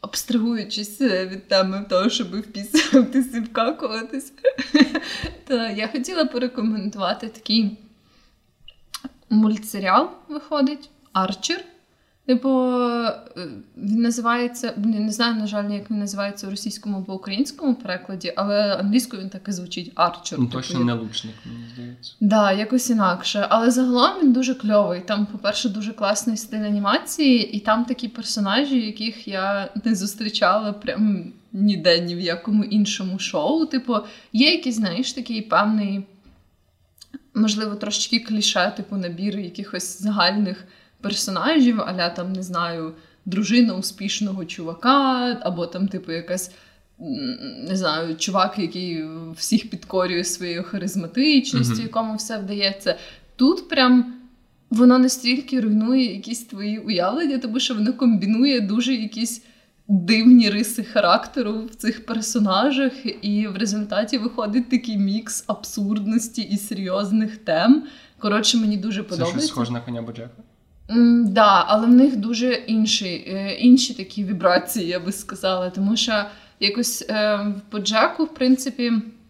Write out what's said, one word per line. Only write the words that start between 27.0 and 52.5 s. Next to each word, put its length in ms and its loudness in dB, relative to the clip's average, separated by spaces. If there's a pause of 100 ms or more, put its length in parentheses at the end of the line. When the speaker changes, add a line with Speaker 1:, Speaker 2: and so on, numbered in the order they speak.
Speaker 1:
і 40 -4
там 240 2
такі 240 -6
персонажі, 800 0
яких 420 -8
я 400 -2 (160)
не 100 2
зустрічала 800 0
прям 600 -2 (200)
ніде, 480 2
ні 140 -4
в 60 -6
якому 440 0
іншому 540 0
шоу. 480 0
Типу, 300 -2 (360)
є 180 6
якийсь, 260 -2
знаєш, 360 -2
такий 300 -8
певний, 640 0 (1300)
можливо, 400 0
трошечки 460 -4
кліше, 560 0
типу, 200 -8
набір 420 -4
якихось 640 -10
загальних 600 0 (380)
персонажів, 800 2
а-ля, 300 -2
там, 220 -6
не 100 -4
знаю, 500 -4 (340)
дружина 480 2
успішного 720 -6
чувака, 960 0
або 240 -4
там, 220 -4
типу, 240 -8
якась, 380 -6 (500)
м, 360 -6 (320)
не 80 -2
знаю, 400 -2
чувак, 420 0
який 460 -4 (320)
всіх 340 0
підкорює 540 -2
своєю 400 -6
харизматичністю, 1120 2
Speaker 2:
Мгм. 80 -4
Speaker 1:
якому 340 -4
все 220 -6
вдається. 600 -4 (380)